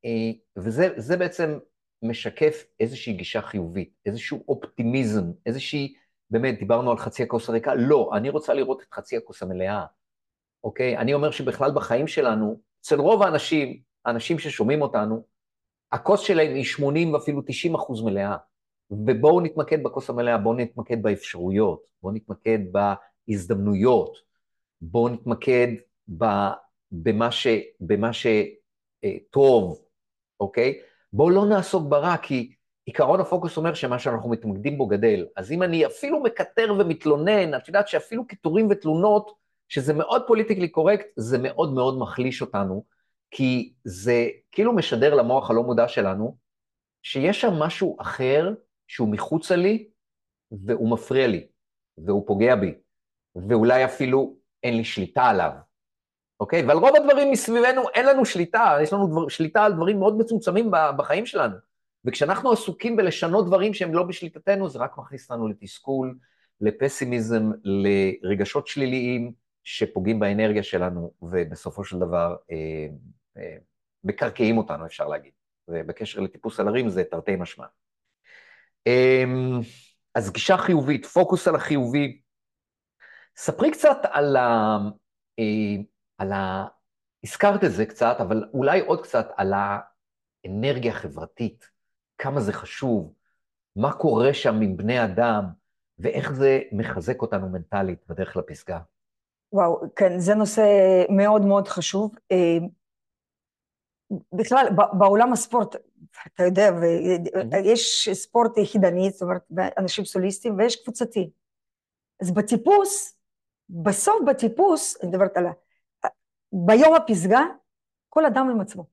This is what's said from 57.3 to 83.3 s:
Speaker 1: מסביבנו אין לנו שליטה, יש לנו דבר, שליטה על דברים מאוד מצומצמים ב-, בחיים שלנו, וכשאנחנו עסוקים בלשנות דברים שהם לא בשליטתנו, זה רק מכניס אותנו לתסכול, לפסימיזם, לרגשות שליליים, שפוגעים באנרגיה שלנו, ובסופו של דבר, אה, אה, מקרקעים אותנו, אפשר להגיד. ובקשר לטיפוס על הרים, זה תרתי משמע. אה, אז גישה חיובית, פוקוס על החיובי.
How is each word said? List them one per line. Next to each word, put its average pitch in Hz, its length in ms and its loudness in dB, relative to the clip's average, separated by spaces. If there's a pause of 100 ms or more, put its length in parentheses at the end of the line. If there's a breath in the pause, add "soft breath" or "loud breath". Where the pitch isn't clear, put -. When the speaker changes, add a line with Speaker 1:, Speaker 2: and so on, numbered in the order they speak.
Speaker 1:
מסביבנו 240 640 2
אין 247 120 2
לנו 269 180 6
שליטה, 175 580 2
יש 156 100 0
לנו 202 140 2
דבר, 160 220 -2
שליטה 170 360 2
על 202 80 4
דברים 175 260 0
מאוד 214 200 4
מצומצמים 220 520 0
ב-, 160 260 4
בחיים 160 300 -2
שלנו, 117 300 -2 (480)
וכשאנחנו 175 480 0
עסוקים 220 440 -2
בלשנות 180 500 0
דברים 190 280 2
שהם 170 200 -4
לא 175 80 2
בשליטתנו, 185 640 -4
זה 131 100 -10
רק 135 200 -6
מכניס 135 320 -18
אותנו 117 180 -6
לתסכול, 131 720 -6 (420)
לפסימיזם, 113 920 -2 (140)
לרגשות 98 1000 0
שליליים, 123 640 -4 (320)
שפוגעים 104 560 -4
באנרגיה 104 420 0
שלנו, 87 500 -4 (100)
ובסופו 87 600 -6
של 92 140 -10
דבר, 87 380 -2 (140)
אה, 80 360 -8 (500)
אה, 87 200 -16 (480)
מקרקעים 113 540 -2
אותנו, 80 280 -6
אפשר 76 220 -8
להגיד. 73 240 -10 (360)
ובקשר 85 520 -8
לטיפוס 107 400 -8
על 104 80 2
הרים, 120 200 -2
זה 92 160 -2
תרתי 92 320 -4
משמע. - 300 -12 (1200 soft breath)
אה, 127 380 6 (920 soft breath)
אז 98 180 -4
גישה - 240 2
חיובית, 147 500 0
פוקוס 180 420 2
על 156 60 2
החיובי. 139 640 -2 (1160 soft breath)